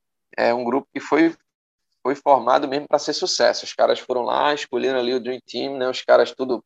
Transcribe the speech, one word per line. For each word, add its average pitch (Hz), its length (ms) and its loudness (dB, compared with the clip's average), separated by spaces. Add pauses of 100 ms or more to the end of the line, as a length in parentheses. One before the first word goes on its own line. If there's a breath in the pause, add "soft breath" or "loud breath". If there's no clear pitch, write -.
(360)
É 113 160 2
um 123 120 -2
grupo 120 280 -2
que 139 80 -8
foi, 165 340 2 (680)
foi 131 120 -2
formado 139 540 2
mesmo 143 180 -4
pra 147 120 2
ser 147 160 -4
sucesso. - 500 0
Os - 80 -12
caras 117 260 2
foram 123 240 -4
lá, 135 300 0
escolheram 131 460 -2
ali 123 160 0
o 127 60 -2
Dream 123 260 -8
Team, 135 320 -8
né? 127 100 -2
Os 127 140 -6
caras 123 300 4
tudo, 127 340 -4